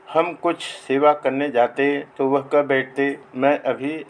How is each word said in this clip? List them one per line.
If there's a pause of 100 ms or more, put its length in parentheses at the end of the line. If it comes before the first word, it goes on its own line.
(140)
हम
कुछ
सेवा
करने
जाते (120)
तो
वह
कह
बैठते, (160)
"मैं
अभी